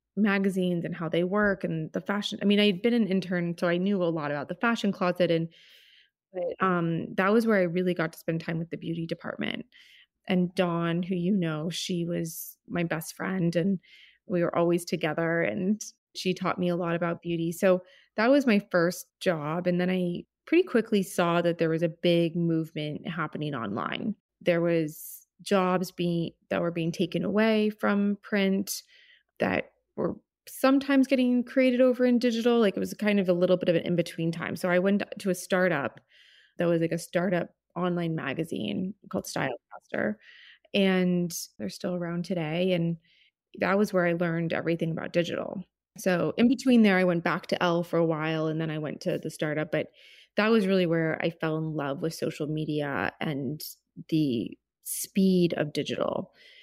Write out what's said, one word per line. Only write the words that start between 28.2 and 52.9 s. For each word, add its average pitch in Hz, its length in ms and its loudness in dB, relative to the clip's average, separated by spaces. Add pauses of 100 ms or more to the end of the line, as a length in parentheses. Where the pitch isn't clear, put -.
print 196 600 -2 (560)
that - 340 -2 (240)
were - 200 -4 (300)
sometimes 269 600 2
getting 247 360 2
created 254 380 2
over 254 240 4
in 247 140 4
digital. 233 420 2
Like, 202 160 4
it 196 40 -4
was 190 120 -4
kind 208 260 2
of 185 120 2
a 175 40 6
little 180 220 4
bit 175 140 0
of 165 60 4
an - 100 0
in-between 170 440 0
time. 165 260 -6
So 185 120 -4
I 180 100 4
went 196 260 2 (160)
to 196 100 -2
a 180 40 2
startup 175 640 0 (580)
that 170 100 0
was, 170 140 2
like, 165 100 -2
a 170 60 -4
startup 175 560 -2 (200)
online 175 400 -2
magazine - 800 -6 (180)
called - 140 -6
Stylecaster. - 920 -4 (580)
And 180 580 2 (260)
they're 202 120 -8
still 180 240 -6
around 175 300 -6
today. 175 480 0
And 170 260 0 (600)
that 190 180 2
was 208 140 2
where 175 140 4
I 170 60 4
learned 170 400 0
everything 165 380 0
about - 220 -6
digital. - 520 -2 (320)
So 170 400 0
in 233 120 6
between 247 340 6
there, 196 140 8
I 185 80 4
went 170 200 2
back 170 240 -2
to - 120 0
Elle 175 220 2
for 170 160 0
a 170 80 4
while, 160 400 0
and 156 140 -2
then 160 100 -2
I 156 80 -4
went 151 220 -6
to 165 180 -2
the - 120 -8
startup. 151 420 -4
But 156 160 -2 (480)
that 208 120 2
was 226 180 6
really 190 200 4
where 160 340 2
I 165 100 0
fell 156 260 -2
in 160 180 -4
love 147 280 -4
with 165 120 -4
social 160 320 -4
media 147 760 -2